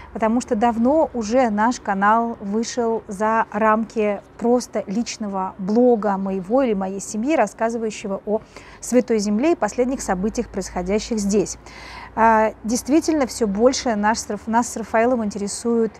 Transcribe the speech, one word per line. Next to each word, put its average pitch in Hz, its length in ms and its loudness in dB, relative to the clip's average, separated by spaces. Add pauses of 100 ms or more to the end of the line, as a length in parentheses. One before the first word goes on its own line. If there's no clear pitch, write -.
(120)
потому 220 300 0
что 247 160 -2
давно 240 560 2
уже 240 360 2
наш 220 300 0
канал 220 640 0
вышел 226 680 -2
за 214 460 0
рамки 214 680 0 (160)
просто 233 480 0
личного 196 720 -4
блога 214 580 4
моего 196 460 -2
или 233 100 2
моей 196 260 -4
семьи, 247 380 -2
рассказывающего 220 880 -2
о 214 160 -2 (400)
Святой 233 380 2
Земле 214 340 2
и - 20 2
последних 247 460 -2
событиях, 214 480 -4
происходящих 196 720 -4
здесь. 202 380 0 (600)
А, 220 340 4 (140)
действительно, 277 640 2
все - 200 -2
больше 233 480 2
наш 208 240 0
с - 100 -10
Раф-, 208 180 -6
нас 233 200 2
с - 80 -10
Рафаэлом 233 480 2
интересуют 214 760 -2